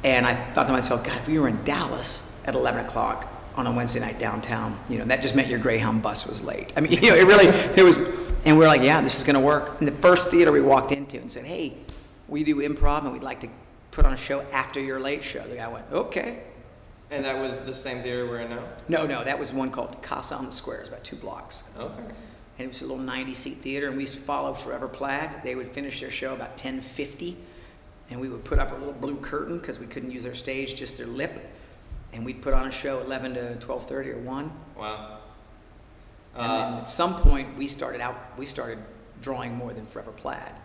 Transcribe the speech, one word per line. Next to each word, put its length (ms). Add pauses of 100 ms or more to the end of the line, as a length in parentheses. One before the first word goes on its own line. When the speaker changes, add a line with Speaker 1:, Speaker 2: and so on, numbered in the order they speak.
Speaker 1:
And 220
I 80 (200)
thought 120
to 60
myself, 340
"God, 120
if 100
we 100
were 100
in 160
Dallas 640 (140)
at 100
eleven 300
o'clock 420 (300)
on 100
a 60
Wednesday 280
night 180
downtown, 600 (100)
you 100
know, 60
that 180
just 120
meant 140
your 100
Greyhound 440
bus 240
was 160
late." 340
I 40
mean, 120
<laughs> 80
you 100
know, 60
it 100
really, 200
it 380
was, 140 (460)
and 120
we 80
were 40
like, 140
"Yeah, 180
this 180
is 60
gonna 160
work." 400
And 80
the 40
first 380
theater 220
we 80
walked 320
into 260
and 120
said, 140
"Hey, 300 (540)
we 160
do 120
improv, 480
and 80
we'd 100
like 180
to 80 (420)
put 160
on 60
a 40
show 260 (100)
after 280
your 200
late 240
show." 180
The 140
guy 120
went, 240
"Okay." 480 (680)
Speaker 2:
And 140
that 140
was 240
the 120
same 280
theater 240
we're 140
in 100
now? 120 (240)
Speaker 1:
No, 200
no, 180
that 140
was 120
one 200
called 320
Casa 340
on 80
the 80
Square. 280
It's 80
about 160
two 120
blocks. 480 (140)
Speaker 2:
Okay. 240 (560)
Speaker 1:
And 80
it 20
was 140
a 40
little 160
ninety-seat 560
theater, 300
and 80
we 80
used 100
to 60
follow 340
Forever 340
Plaid. 540
They 120
would 160
finish 300
their 100
show 240
about 240
ten 240
fifty, 560 (720)
and 100
we 80
would 160
put 140
up 140
a 20
little 180
blue 240
curtain 420
'cause 220
we 60
couldn't 260
use 120
their 100
stage, 420
just 220
their 80
lip. 440 (640)
And 140
we'd 160
put 120
on 120
a 40
show 300
eleven 340
to 220
twelve 300
thirty 240
or 80
one. 320 (260)
Speaker 2:
Wow. 420 (1160)
Speaker 1:
And 140
Speaker 2:
Uh, 200
Speaker 1:
then 100
at 80
some 280
point, 400
we 120
started 320
out, 160 (200)
we 100
started 320 (440)
drawing 340
more 160
than 140
Forever 260
Plaid. 400 (120)